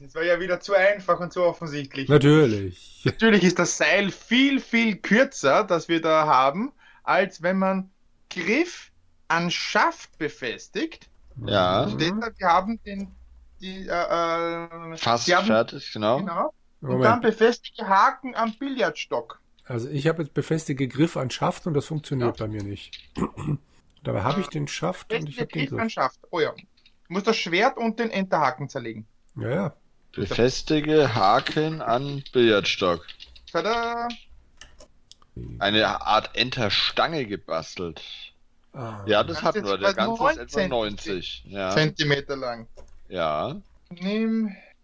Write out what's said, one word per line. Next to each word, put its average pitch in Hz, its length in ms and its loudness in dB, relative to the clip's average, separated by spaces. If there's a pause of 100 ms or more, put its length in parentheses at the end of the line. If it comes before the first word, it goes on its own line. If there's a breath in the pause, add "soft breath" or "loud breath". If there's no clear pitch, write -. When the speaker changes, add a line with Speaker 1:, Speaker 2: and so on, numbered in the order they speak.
Speaker 1:
das 139 160 -20
war 160 80 -2
ja 170 160 2
wieder 180 180 -2
zu 202 160 -4
einfach 190 460 4
und 175 120 -6
zu 180 120 0
offensichtlich. 147 640 -4
Speaker 2:
Natürlich. 139 960 4
Speaker 1:
Natürlich 180 400 4
ist 180 160 4
das - 180 0
Seil 175 320 2
viel, 262 480 2
viel 226 380 0
kürzer, 202 640 4
das 180 260 0
wir 165 120 2
da 160 260 4
haben, 151 460 4 (320 soft breath)
als 180 360 0
wenn 185 180 0
man 190 320 0 (380)
Griff 233 640 -2 (380)
an 170 240 0
Schaft - 680 -2
befestigt. 147 880 -8 (380)
Speaker 3:
Ja. 98 400 4
Speaker 2:
Mhm. - 80 -4
Speaker 1:
Steht 156 260 0
da, 233 160 -6
wir 190 120 -2
haben 190 360 2
den, 196 280 -10 (480)
die, 190 260 -10
äh, 170 800 -2 (280)
äh, 160 40 -12
Speaker 3:
Fast 117 320 0
Speaker 1:
wir 175 80 6
haben, 196 100 2
Speaker 3:
fertig, 113 460 0
genau. 110 260 2
Speaker 1:
genau. 190 340 -4 (280)
Und 143 80 -10
Speaker 2:
Moment. 127 160 0
Speaker 1:
dann 233 160 4
befestige 226 680 0
Haken 220 480 2
am 226 200 -2
Billardstock. 202 840 -4 (260)
Speaker 2:
Also 123 260 -6
ich 147 180 0
hab 160 100 0
jetzt 160 160 -6
befestige 143 540 -2
Griff 151 280 0
an 135 140 -4
Schaft - 380 -4
und 160 60 -2
das 143 120 0
funktioniert 131 540 -4
Speaker 1:
Ja. 110 60 -4
Speaker 2:
bei 107 60 -6
mir 104 120 -6
nicht. - 340 -12 (160)
<clears throat> - 880 -8
Dabei 117 220 -4
hab 147 140 0
ich 185 100 -4
Speaker 1:
Äh, - 20 -14
Speaker 2:
den 147 160 -6
Schaft - 460 -6
und 160 160 -6
ich 139 100 -12
hab 147 120 -6
Speaker 1:
befestige 160 100 -6
Speaker 2:
den 139 80 -4
Speaker 1:
Griff 139 100 -8
an 226 60 -2
Speaker 2:
Griff. 220 80 -4
Speaker 1:
Schaft. 139 260 -2 (140)
Oh 170 80 -2
ja. 135 120 0 (540)
Du 170 80 -10
musst 196 120 -2
das 220 120 2
Schwert 196 400 2
und 226 200 -2
den 233 120 0
Enterhaken 151 580 0
zerlegen. 113 380 -8 (280)
Speaker 2:
Ja, 113 140 -6
ja. 165 280 -4 (360)
Speaker 3:
Befestige 131 1040 2
Haken 135 640 2
an 139 420 -2 (120)
Billardstock. 101 680 4 (480)
Speaker 1:
Tada! 233 580 -2 (1500)
Speaker 3:
Eine 104 440 2
Art 107 340 0
Enterstange 123 880 -2
gebastelt. 82 760 -8 (800)
Speaker 2:
Ah. 107 260 -12
Speaker 3:
Ja, 104 180 4
das 160 140 -6
Speaker 1:
Das - 60 -8
Speaker 3:
hatten - 200 0
Speaker 1:
ist 101 60 -2
Speaker 3:
wir. - 80 0
Der 98 120 2
Speaker 1:
etwa 196 160 0
Speaker 3:
ganze 226 240 0 (120)
ist - 120 -14
etwa - 60 0
Speaker 1:
neun 92 80 0 (220)
Speaker 3:
neunzig. 98 580 -8
Ja. 95 220 -4
Speaker 1:
Zentimeter 143 680 0
lang. 120 320 -10 (400)
Speaker 3:
Ja. 87 520 -2 (300)
Speaker 1:
Nimm 214 640 -4 (300 loud breath)